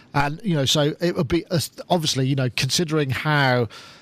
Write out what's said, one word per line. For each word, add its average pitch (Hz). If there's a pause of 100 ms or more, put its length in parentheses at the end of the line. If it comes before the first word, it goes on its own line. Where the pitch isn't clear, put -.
(140)
And, 147
you 196
know, 139
so 151
it 175
would 175
be, 165
uh, 170 (300)
obviously, 151
you 139
know, 131
considering 151
how, 131 (340)